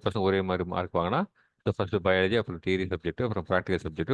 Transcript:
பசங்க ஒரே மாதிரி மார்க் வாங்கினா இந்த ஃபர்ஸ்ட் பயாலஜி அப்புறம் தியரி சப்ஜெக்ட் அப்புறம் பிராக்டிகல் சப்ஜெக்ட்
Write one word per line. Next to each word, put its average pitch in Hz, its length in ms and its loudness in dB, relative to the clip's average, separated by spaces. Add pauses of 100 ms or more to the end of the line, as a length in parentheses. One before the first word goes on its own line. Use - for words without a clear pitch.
பசங்க 101 240 0
ஒரே 98 120 4 (100)
மாதிரி 92 140 0 (100)
மார்க் 90 260 -4
வாங்கினா 98 200 0 (420)
இந்த 104 160 -2
ஃபர்ஸ்ட் 104 280 -2
பயாலஜி 95 360 4
அப்புறம் 87 240 -8
தியரி 92 260 0
சப்ஜெக்ட் 87 340 -4
அப்புறம் 92 240 -4
பிராக்டிகல் 90 360 2
சப்ஜெக்ட் 82 280 -4